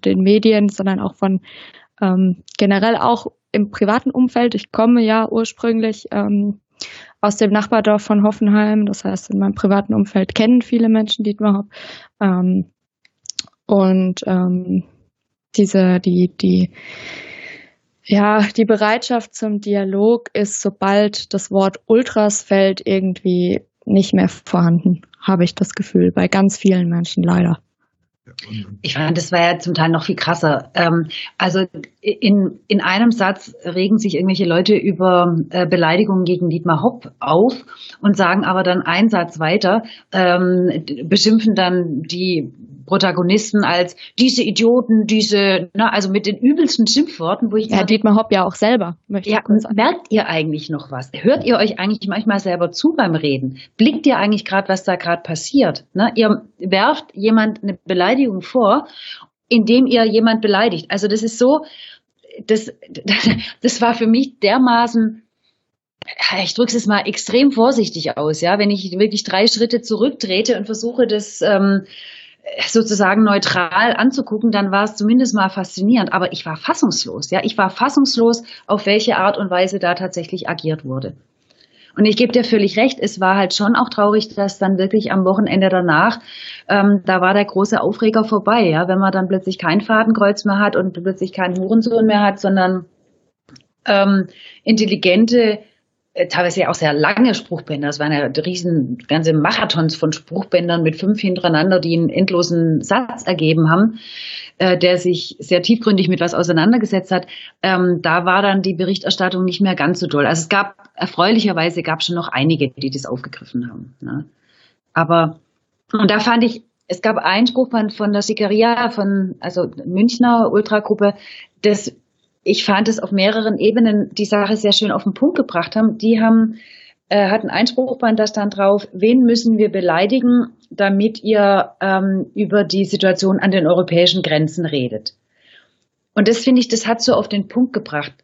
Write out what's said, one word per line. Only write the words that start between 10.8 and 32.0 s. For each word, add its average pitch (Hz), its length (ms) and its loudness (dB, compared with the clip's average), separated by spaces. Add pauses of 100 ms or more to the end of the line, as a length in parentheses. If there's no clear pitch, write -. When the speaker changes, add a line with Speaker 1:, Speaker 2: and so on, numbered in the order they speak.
Speaker 1:
Menschen 220 340 0
Dietmar 208 360 0
Hopp. 202 80 -6 (540)
Ähm, 185 500 0 (960)
und, 190 600 2
ähm, 180 580 -2 (720)
diese, 190 440 2
die, 180 400 0
die, 185 300 2 (1300)
ja, 208 360 4 (160)
die 226 80 4
Bereitschaft 220 680 -2
zum 208 260 -6
Dialog 202 720 0
ist, 208 300 -4
sobald 202 720 -2
das 190 160 -6
Wort 190 360 0
Ultras 220 560 0
fällt, 196 420 0
irgendwie 185 760 0 (240)
nicht 190 300 2
mehr 185 140 4
vorhanden, 170 720 0 (180)
habe 180 240 0
ich 175 100 -2
das - 200 -4
Gefühl, 180 400 0
bei 180 140 0
ganz 196 300 2
vielen 180 300 2
Menschen 170 340 -2
leider. 175 360 2 (1200)
Speaker 2:
Ich 143 100 -6
fand, 156 240 -2
das 165 160 -6
war 175 80 2
ja 170 180 2
zum 175 140 -6
Teil 160 160 2
noch 165 160 0
viel - 100 -2
krasser. 160 600 -2
Ähm, 170 320 0 (320)
also 190 260 0 (380)